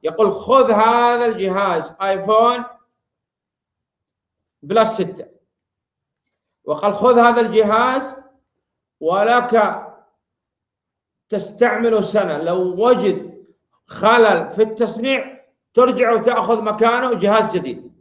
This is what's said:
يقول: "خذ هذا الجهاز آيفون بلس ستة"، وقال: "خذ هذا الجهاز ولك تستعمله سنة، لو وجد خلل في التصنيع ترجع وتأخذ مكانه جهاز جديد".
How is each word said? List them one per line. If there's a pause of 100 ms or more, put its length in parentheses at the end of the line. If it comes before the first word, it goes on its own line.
يقول:
"خذ
هذا
الجهاز (100)
آيفون (2000)
بلس (140)
ستة"، (1400)
وقال:
"خذ
هذا
الجهاز (880)
ولك (1500)
تستعمله
سنة،
لو
وجد (420)
خلل
في
التصنيع (360)
ترجع
وتأخذ
مكانه
جهاز
جديد".